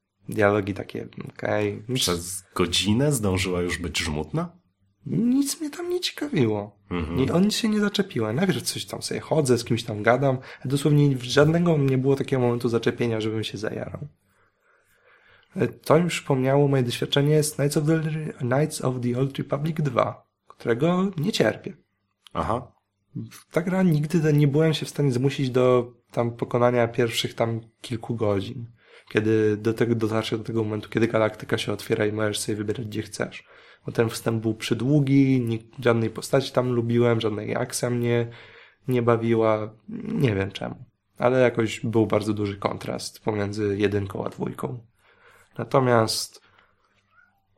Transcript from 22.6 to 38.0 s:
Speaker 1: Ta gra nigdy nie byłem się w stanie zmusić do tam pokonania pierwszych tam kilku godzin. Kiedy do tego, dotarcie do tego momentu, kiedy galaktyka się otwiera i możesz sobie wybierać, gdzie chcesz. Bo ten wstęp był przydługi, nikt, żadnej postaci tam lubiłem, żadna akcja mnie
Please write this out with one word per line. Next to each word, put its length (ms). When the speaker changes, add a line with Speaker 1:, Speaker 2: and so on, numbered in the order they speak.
Speaker 1:
Ta 100
gra 220
nigdy 500
nie 160
byłem 260
się 120
w 20
stanie 240
zmusić 380
do 420
tam 240
pokonania 520
pierwszych 460
tam 260
kilku 340
godzin. 520
Kiedy 480
do 180
tego, 200
dotarcie 440
do 60
tego 200
momentu, 240
kiedy 200
galaktyka 500
się 140
otwiera 340
i 60
możesz 260
sobie 180
wybierać, 300
gdzie 160
chcesz. 420
Bo 60
ten 160
wstęp 340
był 120
przydługi, 840
nikt, 260
żadnej 260
postaci 420
tam 200
lubiłem, 480
żadna 220
akcja 340
mnie 380